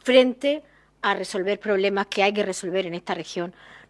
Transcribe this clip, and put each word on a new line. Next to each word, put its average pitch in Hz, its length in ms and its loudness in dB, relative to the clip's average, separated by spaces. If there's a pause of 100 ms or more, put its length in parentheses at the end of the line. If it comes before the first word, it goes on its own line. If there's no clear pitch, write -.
frente 262 600 4 (380)
a 202 140 0
resolver 196 440 -2
problemas 202 480 0
que 202 160 0
hay 208 100 4
que 208 100 0
resolver 185 420 -4
en 170 80 -8
esta 175 200 -8
región. 175 400 -8 (360)